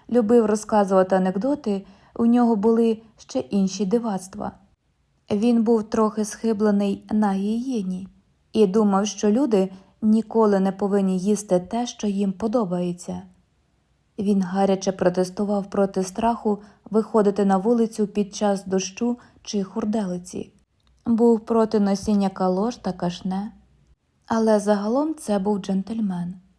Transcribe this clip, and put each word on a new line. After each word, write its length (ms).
любив 360
розказувати 720
анекдоти, 680
у 100
нього 300
були 460
ще 220
інші 460
дивацтва. 680
Він 320
був 200
трохи 420
схиблений 840
на 220
гігієні 760
і 140
думав, 400
що 240
люди 380
ніколи 580
не 120
повинні 480
їсти 400
те, 280
що 200
їм 240
подобається. 880
Він 220
гаряче 500
протестував 800
проти 340
страху 560
виходити 540
на 120
вулицю 500
під 280
час 300
дощу 520
чи 200
хурделиці. 880
Був 340
проти 400
носіння 500
калош 460
та 180
кашне. 580
Але 320
загалом 560
це 240
був 200
джентльмен. 760